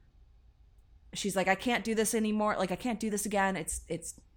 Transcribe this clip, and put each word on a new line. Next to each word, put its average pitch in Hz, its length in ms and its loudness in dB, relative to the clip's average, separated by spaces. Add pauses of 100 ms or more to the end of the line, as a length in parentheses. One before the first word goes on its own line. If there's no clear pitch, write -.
(1120)
She's 196 240 -2
like, 185 120 4
"I 190 60 4
can't 233 300 0
do 226 100 0
this 214 200 2
anymore. 214 440 2
Like, 185 140 0
I 202 40 0
can't 226 240 -4
do 220 80 -2
this 208 160 -2
again. 196 320 2
It's, - 320 -6
it's - 320 -8 (160)